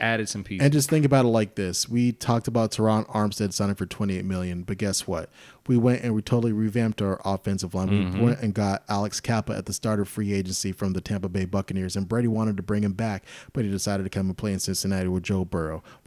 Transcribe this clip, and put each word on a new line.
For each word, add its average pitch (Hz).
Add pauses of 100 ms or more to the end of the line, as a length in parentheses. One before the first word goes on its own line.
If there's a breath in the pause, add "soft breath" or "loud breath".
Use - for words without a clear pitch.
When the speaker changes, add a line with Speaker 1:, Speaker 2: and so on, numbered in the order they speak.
Speaker 1:
added 110
some 101
pieces. 95
Speaker 2:
And 143
just 147
think 156
about 135
it 123
like 110
this. 90
We 120
talked 117
about 113
Teron 110
Armstead 104
signing 101
for 95
twenty-eight 95
million, 90
but 95
guess 98
what? 85 (380 loud breath)
We 123
went 123
and 120
we 107
totally 120
revamped 110
our 98
offensive 98
line. 95
Speaker 1:
Mm-hmm. 98
Speaker 2:
We 117
went 120
and 104
got 101
Alex 101
Kappa 110
at 101
the 101
start 107
of 98
free 101
agency 95
from 98
the 92
Tampa 95
Bay 95
Buccaneers, 95
and 98
Brady 117
wanted 110
to 95
bring 104
him 101
back, 101 (300 loud breath)
but 127
he 101
decided 98
to 95
come 95
and 92
play 107
in 92
Cincinnati 95
with 92
Joe 92
Burrow. 82 (260 loud breath)